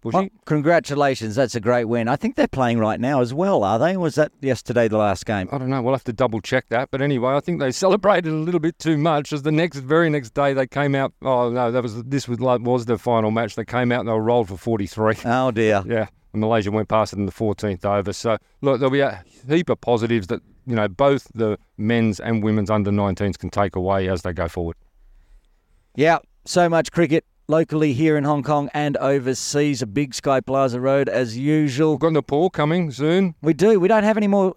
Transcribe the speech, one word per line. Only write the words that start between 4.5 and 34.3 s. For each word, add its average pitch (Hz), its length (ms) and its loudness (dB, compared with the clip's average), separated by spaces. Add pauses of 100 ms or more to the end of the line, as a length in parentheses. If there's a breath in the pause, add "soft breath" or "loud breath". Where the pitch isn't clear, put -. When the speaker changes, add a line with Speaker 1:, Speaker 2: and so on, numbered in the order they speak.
Speaker 2:
the 107 100 0
last 104 280 0
game? 98 260 -4
Speaker 1:
I 139 60 -6
don't 127 120 -4
know. 135 120 -2
We'll 127 120 0
have - 120 -4
to 120 80 -6
double 113 260 -2
check - 300 -4
that. 120 200 -2
But 131 120 -6
anyway, 135 320 0
I 143 80 0
think 165 180 -4
they 131 140 -2
celebrated 185 580 2
a 156 40 -2
little 160 260 -2
bit 165 180 -2
too 160 180 0
much 151 360 0
as 147 80 -6
the 151 100 -2
next, 151 280 0
very 156 300 2
next 143 240 -4
day 139 200 0
they 131 140 0
came 143 280 0
out. 135 160 -2 (100)
Oh, 123 280 2
no, 120 240 0
that 123 100 0
was, 117 220 -8
this 131 240 -4
was, 120 100 -4
like, 123 220 2
was 120 240 0
the 117 120 0
final 113 320 2
match. 110 260 -2
They 110 100 -6
came 120 260 0
out 120 80 0
and 101 80 -4
they 113 60 0
were 110 80 2
rolled 117 260 2
for 92 100 -10
forty-three. 107 680 0
Speaker 2:
Oh, 127 260 2
dear. 104 340 2
Speaker 1:
Yeah. 110 220 -2 (240)
And 107 80 -4
Malaysia 107 320 0
went 107 160 -2
past 110 240 2
it 95 80 -6
in 101 60 -2
the 92 80 -6
fourteenth 104 500 -4
over. 101 300 -2
So, 110 240 -2 (240)
look, 135 180 0
there'll 131 140 2
be 139 80 2
a 101 200 -2 (280)
heap 165 180 2
of 120 140 -2
positives 113 460 0
that, 110 140 -6 (240)
you 120 100 -4
know, 104 120 0
both 139 480 0
the 107 240 -2 (180)
men's 110 440 0
and 113 200 -2
women's 107 280 0
under 104 200 0
nineteens 101 480 0
can 92 120 -10
take 101 260 -2
away 95 320 0
as 92 140 -2
they 92 100 -6
go 85 160 -4
forward. 85 300 -8 (1160)
Speaker 2:
Yeah, 156 240 4 (260)
so 175 240 2
much 165 240 0
cricket 165 320 2 (220)
locally 156 460 2
here 151 220 2
in 147 80 0
Hong 147 200 0
Kong 143 320 0
and 147 220 -2
overseas. 135 840 -2
A 120 60 -4
big 123 260 -4
Sky 135 260 0
Plaza 131 400 -2
Road 135 300 2
as 113 260 -2
usual. 151 580 2
Speaker 1:
We've 131 60 -2
got 160 140 2
Nepal 151 380 0
coming 160 400 0
soon. 160 500 0
Speaker 2:
We 151 140 2
do. 202 240 4
We 175 80 4
don't 220 160 4
have 214 140 2
any 208 100 0
more 196 300 2